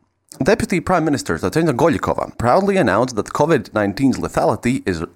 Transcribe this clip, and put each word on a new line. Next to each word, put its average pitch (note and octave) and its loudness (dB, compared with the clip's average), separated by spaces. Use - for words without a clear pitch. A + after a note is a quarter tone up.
Deputy G3 2
Prime E3+ 0
Minister A#2 -2
Tatiana C#3+ 0
Golikova - 0
proudly F#3+ 2
announced B2 2
that G2+ -4
covid D3+ 0
nineteen's G#2+ 0
lethality B2 -2
is, E2+ -2